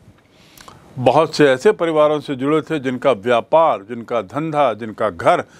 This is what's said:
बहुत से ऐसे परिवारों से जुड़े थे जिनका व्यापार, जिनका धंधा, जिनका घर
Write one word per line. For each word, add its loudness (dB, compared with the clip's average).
बहुत 2
से 4
ऐसे 2
परिवारों 0
से -8
जुड़े -2
थे -6
जिनका -2
व्यापार, 0
जिनका -6
धंधा, -2
जिनका -6
घर 0